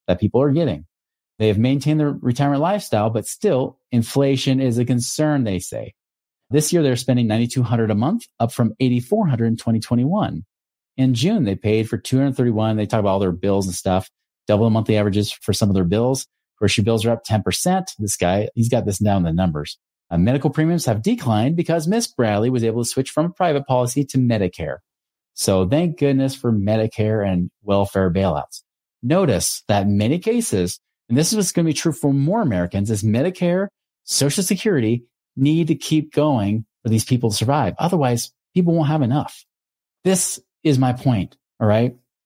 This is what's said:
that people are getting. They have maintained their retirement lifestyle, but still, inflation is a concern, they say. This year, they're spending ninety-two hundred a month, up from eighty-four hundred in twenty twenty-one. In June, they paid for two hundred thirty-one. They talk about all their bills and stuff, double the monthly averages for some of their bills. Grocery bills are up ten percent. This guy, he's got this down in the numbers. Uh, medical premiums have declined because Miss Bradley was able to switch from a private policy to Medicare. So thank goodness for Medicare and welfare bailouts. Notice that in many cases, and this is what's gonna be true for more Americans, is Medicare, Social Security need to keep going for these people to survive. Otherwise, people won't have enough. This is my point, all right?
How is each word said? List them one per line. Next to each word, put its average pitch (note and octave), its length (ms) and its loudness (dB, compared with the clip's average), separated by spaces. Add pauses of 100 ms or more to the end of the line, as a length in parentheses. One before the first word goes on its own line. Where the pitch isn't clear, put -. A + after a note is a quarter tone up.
that F2+ 120 0
people A2+ 220 2
are C#3+ 100 2
getting. B2+ 340 -2 (520)
They A2 100 2
have G2+ 100 2
maintained C#3 420 2
their D3 120 0
retirement C#3 500 0
lifestyle, D3+ 480 0
but A2+ 180 -4
still, C#3 520 -2 (120)
inflation C3+ 680 0
is B2 160 0
a B2 80 0
concern, C3 580 0
they G2 160 -2
say. - 360 -12 (540)
This D3+ 240 0
year, E3+ 100 2
they're B2+ 140 2
spending B2 300 0
ninety-two A#2 360 0
hundred A2+ 280 0
a G#2 40 0
month, D#3 300 -2 (140)
up A#2 120 0
from A2+ 280 0
eighty-four C3 480 0
hundred A#2 180 0
in A2+ 120 0
twenty A#2+ 220 -2
twenty-one. A#2+ 640 -2 (540)
In C3 160 2
June, D#3+ 320 0
they G2 100 0
paid A2 320 0
for A#2 100 -4
two - 200 -2
hundred C3+ 180 0
thirty-one. A2 400 0
They G#2+ 100 -2
talk A2 140 0
about G2+ 120 2
all G2 80 2
their F#2 120 0
bills G2 360 0
and F2+ 60 -6
stuff, - 380 -2 (360)
double G#2 180 4
the A2+ 40 4
monthly A2 280 2
averages G#2 340 0
for - 220 -4
some G#2 160 0
of F#2+ 60 2
their F#2+ 100 2
bills. A#2 420 0 (300)
Grocery G#2 260 2
bills A2+ 220 0
are A#2 60 2
up A2+ 120 -4
ten G#2+ 180 0
percent. F3+ 560 -2
This G#2 200 -6
guy, F#2+ 360 0
he's A#2 140 0
got A#2 180 0
this G2+ 140 -4
down G2+ 200 2
in F2+ 40 2
the E2 80 0
numbers. D#2+ 480 -2 (320)
Uh, F2 60 -2
medical B2+ 320 2
premiums D#3+ 360 0
have A2 160 0
declined C3+ 540 0
because E3 320 -2
Miss A3+ 180 0
Bradley A2 440 0
was A#2+ 160 0
able A2+ 180 0
to A#2 60 -6
switch C3+ 220 -4
from D#3 160 0
a - 20 -2
private D3+ 360 -2
policy B2+ 380 0
to C3+ 140 -4
Medicare. G2 640 -2 (540)
So F#2+ 320 2
thank D#3 320 0
goodness C3+ 380 0
for A#2+ 160 -2
Medicare G#2+ 720 0
and F2+ 240 -2 (140)
welfare G2 480 0
bailouts. E2 500 -2 (400)
Notice C3 680 0
that G2+ 140 2
in G2+ 140 2
many B2 220 0
cases, G3 600 -2 (260)
and A#2 100 0
this D#3+ 140 2
is A3 60 -2
what's G3 160 -2
gonna E3+ 140 2
be D#3 60 0
true D#3+ 200 -2
for C#3+ 180 0
more D3+ 300 0
Americans, G2 500 0
is G2+ 120 -2
Medicare, F3 680 0 (340)
Social D3 400 0
Security C3+ 640 0 (320)
need D#3 300 2
to D#3+ 80 2
keep D3+ 360 -2
going A2 540 0 (180)
for A2 60 -4
these A2 160 2
people A#2+ 240 0
to G2+ 60 -4
survive. B2 440 0
Otherwise, C#3 540 0 (200)
people F3 200 2
won't D#3 160 0
have D#3 120 0
enough. C3 440 -2 (580)
This - 380 -2 (200)
is D3 160 2
my B2+ 140 2
point, A#2+ 460 -2 (240)
all A2 60 2
right? A#2 280 2 (300)